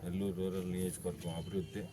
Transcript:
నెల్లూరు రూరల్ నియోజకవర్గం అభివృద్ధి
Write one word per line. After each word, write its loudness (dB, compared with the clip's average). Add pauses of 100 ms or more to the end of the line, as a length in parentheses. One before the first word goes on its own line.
నెల్లూరు 2
రూరల్ 2
నియోజకవర్గం 0
అభివృద్ధి -2